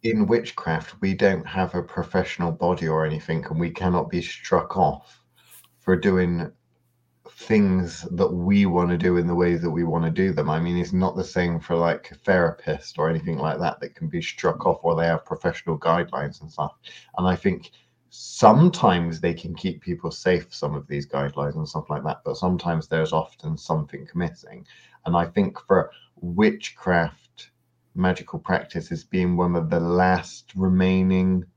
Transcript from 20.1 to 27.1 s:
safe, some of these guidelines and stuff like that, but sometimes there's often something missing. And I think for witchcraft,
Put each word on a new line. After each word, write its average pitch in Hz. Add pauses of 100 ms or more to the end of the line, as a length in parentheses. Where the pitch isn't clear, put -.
safe, 90
some 73
of 71
these 71
guidelines 71
and 78
stuff -
like 147
that, -
but -
sometimes 85
there's 80
often 80
something 73
missing. - (400)
And 85
I 85
think 95
for - (300)
witchcraft, 90 (440)